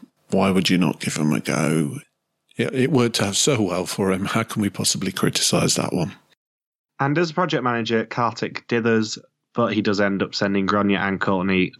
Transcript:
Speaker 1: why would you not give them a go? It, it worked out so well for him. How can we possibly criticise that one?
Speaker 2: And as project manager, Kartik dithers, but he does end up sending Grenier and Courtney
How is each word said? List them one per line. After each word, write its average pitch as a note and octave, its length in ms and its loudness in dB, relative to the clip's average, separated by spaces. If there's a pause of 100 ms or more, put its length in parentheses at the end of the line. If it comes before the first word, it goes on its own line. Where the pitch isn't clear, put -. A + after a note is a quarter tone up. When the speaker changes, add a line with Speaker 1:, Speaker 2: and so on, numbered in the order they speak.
(300)
Speaker 1:
why F#2+ 200 2
would F#2 200 2
you F2+ 80 4
not D#2+ 220 0
give - 140 -4
them D2+ 180 0
a A1+ 80 0
go? D2+ 580 0 (580)
It, C3+ 180 -2
it C3 160 2
worked A#2+ 320 2
out G2+ 140 -2
so A#2+ 260 2
well F2 240 -2
for F#2+ 260 0
him. F#2+ 120 -2
How A2+ 180 -2
can - 180 -4
we G2+ 100 0
possibly - 420 -2
criticise - 640 0
that - 160 -2
one? F#2 200 -2 (880)
Speaker 2:
And C#3+ 180 2
as E3 140 0
project D#3 320 -2
manager, A#2 400 0
Kartik - 640 -4
dithers, A2+ 500 0 (360)
but A2+ 180 0
he G#2 100 2
does G2+ 180 0
end G2 220 2
up - 140 -4
sending G2 300 0
Grenier G2+ 320 2
and F#2+ 220 -2
Courtney F#2+ 600 0